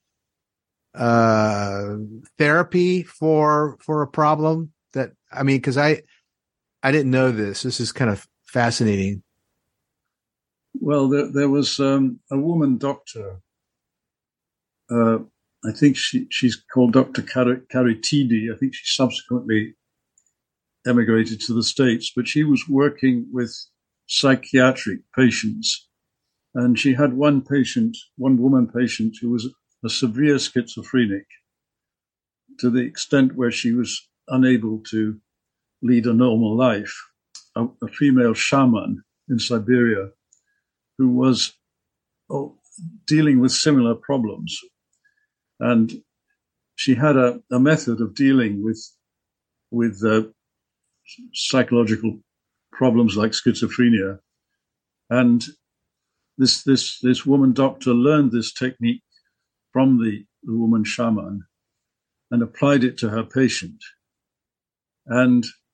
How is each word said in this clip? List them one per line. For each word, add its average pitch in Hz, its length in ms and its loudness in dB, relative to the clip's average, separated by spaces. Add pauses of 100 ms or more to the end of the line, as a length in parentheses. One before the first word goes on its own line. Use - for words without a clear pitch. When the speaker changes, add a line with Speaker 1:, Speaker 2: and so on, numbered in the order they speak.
(920)
Speaker 1:
uh, 107 1040 0 (400)
therapy 175 680 0
for, 151 760 0
for 151 220 -4
a 139 60 -4
problem? 156 640 0 (200)
That, 131 200 -6 (200)
I 135 120 -6
mean, 135 160 2
'cause 135 180 -2
I, 151 240 0 (800)
I 135 80 2
didn't 139 220 2
know 131 180 4
this. 104 320 -4
This 123 160 -6
is 117 140 -6
kind 120 180 0
of 98 160 -6 (180)
fascinating. 101 760 -2 (1600)
Speaker 2:
Well, 143 280 0
there, 139 220 0
there 139 180 0
was, 139 300 0
um, 135 400 0 (120)
a 139 80 -4
woman 147 400 0
doctor. 104 640 -10 (1500)
Uh, 113 280 2 (460)
I 110 80 -4
think 143 240 2
she, - 340 -4
she's - 320 -2 (100)
called 123 200 4
Doctor 131 300 0
Kar-, 127 400 -2 (100)
Karitidi. 117 800 0
I 101 60 -12
think 131 160 -4
she - 100 -18
subsequently 113 920 -4 (1120)
emigrated 113 540 2
to 117 140 -6
the 113 80 0
States, 120 520 -2
but 123 140 -4
she 151 160 -2
was 143 240 0
working 135 640 0
with 120 220 -6 (520)
psychiatric 131 920 0 (160)
patients. 110 720 -2 (680)
And 123 240 2
she 139 140 0
had 131 220 2
one 143 260 2
patient, 120 560 -2 (220)
one 131 180 2
woman 127 320 2
patient, 113 500 -4
who 120 120 -6
was 120 180 -4 (340)
a 113 60 -8
severe 135 500 0
schizophrenic 117 840 -4 (1300)
to 127 100 -2
the 123 120 0
extent 131 540 0
where 120 160 -2
she 117 220 -4
was - 340 -6 (220)
unable 117 640 0
to 107 280 -4 (640)
lead 117 220 2
a 120 80 0
normal 113 420 2
life, 113 400 0 (600)
a, 117 100 -2 (160)
a 110 60 -8
female 127 460 2
shaman 113 680 0 (280)
in 120 80 0
Siberia 110 720 0 (880)
who 131 100 2
was, 123 460 0 (760)
oh, 143 280 -10 (480)
dealing 151 340 4
with 127 120 2
similar 123 420 2
problems. 117 640 -6 (1000)
And 113 320 2 (840)
she 131 180 0
had 143 220 2
a, 123 240 2 (120)
a 123 80 0
method 135 400 2
of 104 140 -6
dealing 120 500 2
with, 110 180 -6 (880)
with, 113 340 -2
uh, 107 200 2 (1080)
psychological 117 840 -2 (540)
problems 117 440 2
like 107 160 0
schizophrenia. 110 840 0 (920)
And 120 340 2 (920)
this, - 260 0
this, - 360 0
this 123 260 0
woman 135 260 4
doctor 131 380 0
learned 131 420 2
this 113 200 -4
technique 123 500 -4 (720)
from 131 300 4
the, 104 220 -4 (180)
the 113 140 -6
woman 113 260 2
shaman 101 640 -4 (880)
and 120 100 0
applied 139 400 0
it 123 160 -2
to 110 120 -4
her 113 120 -4
patient. 117 580 -4 (1300)
And 123 380 2 (300)